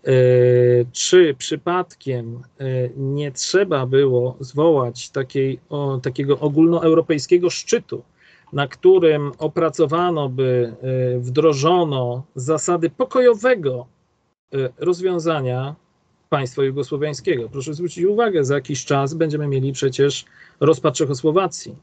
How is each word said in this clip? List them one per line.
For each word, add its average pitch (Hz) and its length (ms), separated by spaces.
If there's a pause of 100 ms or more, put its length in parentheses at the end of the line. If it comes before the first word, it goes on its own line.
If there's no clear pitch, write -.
E, 135 60 (800)
czy 175 460
przypadkiem, 135 1040 (160)
e, 139 60 (320)
nie 139 360
trzeba 170 540
było 127 540
zwołać 139 720
takiej, 135 580
o, 139 340
takiego 139 380
ogólnoeuropejskiego 165 1080
szczytu, - 520 (500)
na 143 140
którym 156 720
opracowano 160 920
by, 127 540
e, 127 360
wdrożono 139 1040 (120)
zasady 156 560
pokojowego, 226 960 (680)
e, 131 140 (100)
rozwiązania 160 960 (540)
państwa 135 340
jugosłowiańskiego? 139 840
Proszę 139 260
zwrócić 170 300
uwagę, 208 400
za 135 100
jakiś 143 300
czas 139 300
będziemy 151 320
mieli 135 260
przecież 139 520 (360)
rozpad 156 340
Czechosłowacji. 156 880